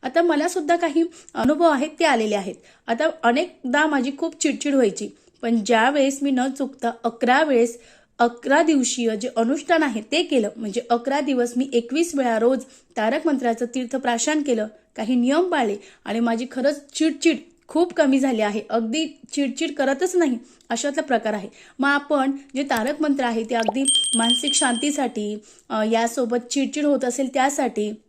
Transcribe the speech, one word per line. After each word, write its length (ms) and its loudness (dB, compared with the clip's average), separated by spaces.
आता 180 0
मला 260 2
सुद्धा 280 0
काही 280 0
अनुभव 360 4
आहेत 200 0
ते 60 2
आलेले 300 2
आहेत. 200 -6
आता 160 -2
अनेकदा 640 0
माझी 320 0
खूप 240 -6
चिडचिड 320 -2
व्हायची, 360 2
पण 240 0
ज्या 240 4
वेळेस 320 2
मी 100 0
न 160 0
चुकता 340 -4
अकरा 400 2
वेळेस 360 2
अकरा 420 2
दिवशीय 540 0
जे 220 -6
अनुष्ठान 460 2
आहे 180 -2
ते 120 2
केलं, 340 0
म्हणजे 320 -6
अकरा 300 0
दिवस 380 -2
मी 160 -2
एकवीस 420 0
वेळा 240 0
रोज 240 2
तारक 300 0
मंत्राचं 380 0
तीर्थप्राशन 760 -2
केलं, 240 -2
काही 200 -2
नियम 360 2
पाळले 240 0
आणि 140 -4
माझी 320 0
खरंच 300 0
चिडचिड 440 2
खूप 260 0
कमी 260 4
झाली 220 0
आहे. 280 -2
अगदी 520 -2
चिडचिड 420 -2
करतच 420 0
नाही 220 2
अशातला 320 -2
प्रकार 320 0
आहे. 160 -6
मग 100 2
आपण 420 0
जे 80 -2
तारक 380 -2
मंत्र 220 0
आहे 200 -2
ते 120 -4
अगदी 280 0
मानसिक 380 0
शांतीसाठी, 880 -2
अ, 220 -2
यासोबत 460 0
चिडचिड 340 -2
होत 200 2
असेल 280 -2
त्यासाठी 600 -2